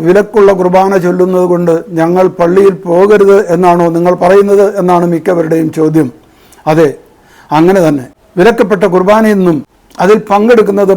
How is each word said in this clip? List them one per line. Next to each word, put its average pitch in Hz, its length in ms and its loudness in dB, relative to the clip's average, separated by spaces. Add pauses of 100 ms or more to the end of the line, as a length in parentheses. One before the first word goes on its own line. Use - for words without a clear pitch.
വിലക്കുള്ള 202 440 2 (100)
കുർബാന 185 320 0 (140)
ചൊല്ലുന്നത് 180 460 -2
കൊണ്ട് 175 220 0 (260)
ഞങ്ങൾ 175 260 0 (120)
പള്ളിയിൽ 185 380 2 (100)
പോകരുത് 196 520 2 (160)
എന്നാണോ 175 320 2 (100)
നിങ്ങൾ 175 260 0
പറയുന്നത് 202 440 2 (140)
എന്നാണ് 180 340 0
മിക്കവരുടെയും 165 640 -2
ചോദ്യം. 156 300 0 (640)
അതെ, 156 180 2 (680)
അങ്ങനെ 185 300 2
തന്നെ. 143 180 -4 (320)
വിലക്കപ്പെട്ട 208 460 0 (100)
കുർബാനയെന്നും 190 640 0 (460)
അതിൽ 208 140 2 (120)
പങ്കെടുക്കുന്നത് 202 680 0